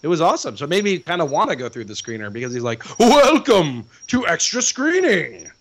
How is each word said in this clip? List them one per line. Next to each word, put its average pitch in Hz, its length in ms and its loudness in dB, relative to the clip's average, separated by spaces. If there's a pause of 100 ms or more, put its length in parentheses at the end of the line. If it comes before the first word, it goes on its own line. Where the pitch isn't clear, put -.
It - 60 -8
was 170 140 0
awesome. 170 360 0
So 131 80 -8
it 143 40 -8
made 185 140 0
me 202 160 -2
kinda 170 260 -4
wanna 160 300 -2
go 127 140 -10
through 113 160 -12
the 104 80 -16
screener 107 380 -10
because 120 220 -8
he's 123 100 -8
like, 117 200 -6 (160)
Welcome 233 840 4 (220)
to 247 200 -2
Extra 170 340 -2
Screening. 285 1000 -2